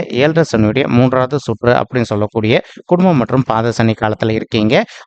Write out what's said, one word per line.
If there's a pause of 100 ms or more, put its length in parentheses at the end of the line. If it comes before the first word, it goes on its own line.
(180)
ஏழரை
சனியுடைய
மூன்றாவது
சுற்று
அப்படின்னு
சொல்லக்கூடிய (320)
குடும்பம்
மற்றும்
பாத
சனி
காலத்துல
இருக்கீங்க. (320)